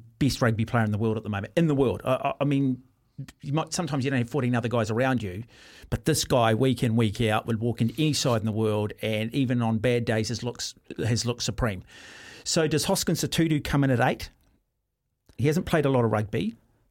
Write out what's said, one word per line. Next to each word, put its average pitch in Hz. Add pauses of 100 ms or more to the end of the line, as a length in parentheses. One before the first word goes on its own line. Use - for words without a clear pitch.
(180)
best 135
rugby 113
player 113
in 104
the 104
world 110
at 110
the 110
moment. 101
In 170
the 147
world. 117
I, 127
I, 139
I 139
mean, 139 (600)
you 143
might, 156
sometimes 156
you 135
don't 135
have 120
fourteen 123
other 120
guys 113
around 127
you, 95 (460)
but -
this 156
guy, 113
week 127
in, 113
week 113
out, 110
would 113
walk 117
into 113
any 156
side 120
in 98
the 113
world, 107
and 110
even 127
on 113
bad 120
days, 110
has 120
looks, - (220)
has 113
looked 120
supreme. 101 (600)
So 160
does 151
Hoskins -
Sotutu 156
come 143
in 135
at 123
eight? 127 (1080)
He 117
hasn't 156
played 151
a 139
lot 123
of 110
rugby. 107 (360)